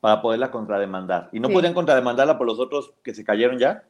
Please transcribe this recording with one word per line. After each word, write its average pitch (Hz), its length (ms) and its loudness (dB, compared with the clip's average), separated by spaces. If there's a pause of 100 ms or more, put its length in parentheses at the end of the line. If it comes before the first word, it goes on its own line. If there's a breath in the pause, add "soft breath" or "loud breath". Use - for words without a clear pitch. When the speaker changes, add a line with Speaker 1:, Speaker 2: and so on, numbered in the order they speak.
Speaker 1:
para 107 200 4
poderla 117 300 -2
contrademandar. 95 800 -4
¿Y 110 80 -8
no 123 80 -2
Speaker 2:
Sí. 202 60 0
Speaker 1:
podrían 175 200 2
contrademandarla 139 640 2
por 127 100 -2
los 110 140 -2
otros 139 320 -6 (100)
que 110 120 -12
se 107 100 -18
cayeron 117 340 2
ya? 151 320 0